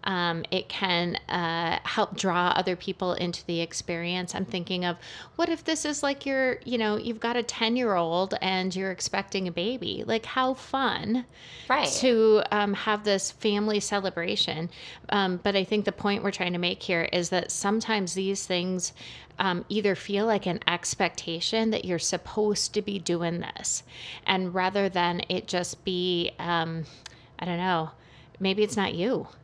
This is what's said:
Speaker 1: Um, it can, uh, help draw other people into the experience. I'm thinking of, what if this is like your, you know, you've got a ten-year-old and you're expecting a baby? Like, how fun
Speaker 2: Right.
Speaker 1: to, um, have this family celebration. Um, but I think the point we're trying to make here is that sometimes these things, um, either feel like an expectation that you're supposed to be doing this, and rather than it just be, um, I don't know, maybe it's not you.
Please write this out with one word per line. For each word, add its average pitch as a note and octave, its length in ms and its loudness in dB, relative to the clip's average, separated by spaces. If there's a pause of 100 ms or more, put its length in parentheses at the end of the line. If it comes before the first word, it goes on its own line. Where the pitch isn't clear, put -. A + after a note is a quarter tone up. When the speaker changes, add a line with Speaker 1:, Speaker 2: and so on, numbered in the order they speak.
Speaker 1:
Um, F3 460 -2
it - 180 -2
can, F3 480 2 (140)
uh, E3 540 0
help - 340 0
draw F3+ 380 2
other F3+ 200 0
people F3+ 380 -4
into - 320 -4
the E3+ 160 -2
experience. F3 720 -4
I'm F#3+ 120 -4
thinking F3+ 380 -4
of, F3 140 0 (380)
what E4+ 140 0
if E4 140 -2
this D#4+ 220 -2
is D4 160 -2
like C#4 240 -2
your, C4 400 2
you B3 120 -2
know, G#3+ 200 2
you've A3 220 -4
got A#3+ 180 -2
a A#3+ 60 0
ten-year-old G3 960 2
and F#3 340 0
you're F#3+ 160 -2
expecting G3 560 -2
a F3 40 -4
baby? G#3+ 540 -2
Like, A3+ 200 0
how C4 300 0
fun B3 680 -2 (440)
Speaker 2:
Right. B3+ 180 4 (120)
Speaker 1:
to, A3 420 8 (100)
um, G#3 220 2
have G#3 300 0
this G3 280 2
family G#3 480 2
celebration. F#3+ 880 -2 (400)
Um, F#3 340 2
but G3+ 120 4
I F#3+ 80 4
think G#3 220 0
the G3 60 0
point G3+ 320 0
we're G3+ 80 2
trying F3+ 220 0
to F3 60 -2
make F3+ 220 0
here E3+ 320 2
is F3 160 0
that F3+ 220 0
sometimes G#3 640 0
these F#3+ 320 -2
things, F3+ 460 -2 (440)
um, F3+ 320 0
either G3+ 260 2
feel G3+ 300 -2
like G#3+ 200 2
an F3 220 -2
expectation F3 1040 -2
that - 140 -2
you're F3 140 -2
supposed - 720 0
to G#3 80 0
be G3+ 180 -4
doing E3+ 400 -2
this, - 440 -6 (420)
and F#3 280 2
rather F#3+ 360 2
than F3 400 2
it F3+ 180 -2
just - 380 -4
be, F3+ 540 0
um, E3 460 -2 (540)
I - 60 -6
don't F3 120 -2
know, F3 340 0 (480)
maybe F#3+ 240 2
it's G#3 140 0
not G3 180 2
you. G3 320 0 (160)